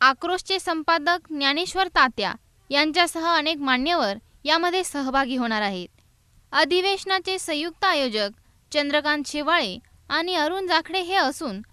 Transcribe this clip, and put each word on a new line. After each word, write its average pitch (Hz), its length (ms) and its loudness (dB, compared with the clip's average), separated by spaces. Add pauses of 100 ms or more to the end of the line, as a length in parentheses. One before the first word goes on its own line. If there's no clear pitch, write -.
आक्रोशचे 349 580 0
संपादक 330 580 0 (120)
ज्ञानेश्वर 311 580 0
तात्या 247 460 2 (360)
यांच्यासह 320 580 2
अनेक 320 300 2
मान्यवर 262 600 0 (260)
यामध्ये 339 400 2
सहभागी 269 520 -2
होणार 226 260 0
आहेत. 190 260 -4 (640)
अधिवेशनाचे 370 880 0
संयुक्त 320 440 -6
आयोजक 262 460 0 (440)
चंद्रकांत 294 540 0
शेवाळे 294 500 0 (320)
आणि 339 260 -2
अरुण 349 320 0
जाखडे 330 340 0
हे 359 140 -4
असून 262 460 -2 (120)